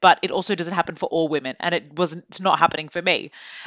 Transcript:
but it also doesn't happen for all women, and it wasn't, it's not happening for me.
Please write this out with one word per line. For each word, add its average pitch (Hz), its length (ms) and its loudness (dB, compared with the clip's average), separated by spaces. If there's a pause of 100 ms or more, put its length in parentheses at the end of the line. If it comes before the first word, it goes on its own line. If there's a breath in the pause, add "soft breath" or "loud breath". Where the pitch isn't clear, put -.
but 180 200 8
it 165 100 -2
also 196 220 0
doesn't 175 200 -4
happen 175 220 -2
for 185 120 -6
all 165 220 0
women, 135 300 -4
and 175 140 -2
it 151 240 -4
wasn't, 165 300 -2
it's - 140 -10
not 180 180 2
happening 156 300 2
for 175 120 -8
me. 175 300 0 (360 loud breath)